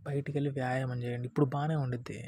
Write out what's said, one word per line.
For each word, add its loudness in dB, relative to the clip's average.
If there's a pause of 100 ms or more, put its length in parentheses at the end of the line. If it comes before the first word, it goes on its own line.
బయటికి -2
వెళ్ళి 2
వ్యాయామం 0
చేయండి. -2
ఇప్పుడు 6
బాగానే 2
ఉండిద్ది, -2